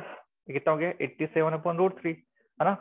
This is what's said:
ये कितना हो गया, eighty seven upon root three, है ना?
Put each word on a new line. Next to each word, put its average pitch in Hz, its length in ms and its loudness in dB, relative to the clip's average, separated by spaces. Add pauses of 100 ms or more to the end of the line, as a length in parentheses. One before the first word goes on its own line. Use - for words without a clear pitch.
(480)
ये 135 60 -10
कितना 139 200 2
हो 151 60 0
गया, 170 220 -2
eighty 139 240 -4
seven 160 320 0
upon 165 240 -2
root 185 180 0
three, 165 160 -4 (440)
है 160 60 4
ना? 196 160 4